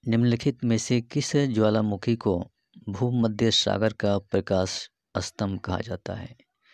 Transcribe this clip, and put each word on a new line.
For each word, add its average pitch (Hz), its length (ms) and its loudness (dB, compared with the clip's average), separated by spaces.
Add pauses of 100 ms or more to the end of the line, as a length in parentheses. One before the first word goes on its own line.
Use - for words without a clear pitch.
निम्नलिखित 117 600 2
में 113 140 2
से 123 240 0
किस - 340 -4
ज्वालामुखी 107 800 2
को 107 160 0 (560)
भूमध्य 113 640 0
सागर 104 420 2
का 101 260 0
प्रकाश 95 540 0 (460)
स्तंभ 98 420 -4
कहा 92 200 -4
जाता - 340 -8
है? 120 220 -14 (380)